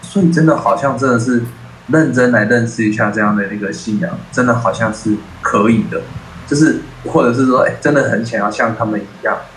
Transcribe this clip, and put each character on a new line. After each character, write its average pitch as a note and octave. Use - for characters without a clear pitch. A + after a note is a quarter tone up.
所 -
以 E3+
真 D#3+
的 D3+
好 -
像 C3+
真 C3+
的 B2
是 A#2+
认 D#3
真 B2
来 G#2+
认 A#2
识 A2+
一 G#2
下 G#2+
这 G#2+
样 G#2
的 G2+
一 G#2
个 G2+
信 G#2+
仰， -
真 B2+
的 A#2+
好 -
像 A2
是 G#2+
可 -
以 -
的， -
就 C#3+
是 D#3
或 D3
者 A#2+
是 C3
说， C3
哎， -
真 D3
的 C#3
很 G#2+
想 A2+
要 G#2
像 A2+
他 A#2
们 G#2
一 -
样。 G#2